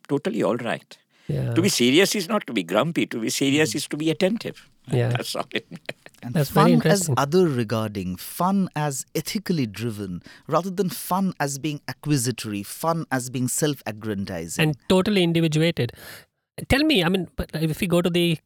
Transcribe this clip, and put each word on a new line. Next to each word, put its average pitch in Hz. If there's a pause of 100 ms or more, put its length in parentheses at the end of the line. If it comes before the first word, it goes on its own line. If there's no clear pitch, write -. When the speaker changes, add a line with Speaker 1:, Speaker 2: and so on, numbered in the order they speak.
Speaker 1:
totally 185
all 104
right. 110 (300)
Speaker 2:
Yeah. 131
Speaker 1:
To 160
be 196
serious 143
is 180
not 208
to 131
be 104
grumpy. 107
To 123
be 113
serious 139
Speaker 3:
Mm. 104
Speaker 1:
is 101
to 160
be 156
attentive. - (220)
Speaker 2:
Yeah. 120
Speaker 1:
That's 117
all -
it -
means. - (420)
Speaker 3:
And 120
Speaker 2:
That's 143
very -
Speaker 3:
fun -
as - (120)
Speaker 2:
interesting. 160
Speaker 3:
other 156
regarding, 110
fun 185
as 147 (100)
ethically 175
driven, 101 (260)
rather 170
than 185
fun 190
as 143
being 147
acquisitory, 117
fun 165
as 131
being 127
self-aggrandizing. 107
Speaker 2:
And 156 (120)
totally 190
individuated. 165 (800)
Tell 269
me, 277
I 160
mean, 185
but 175
if 156
we 202
go 170
to 180
the 170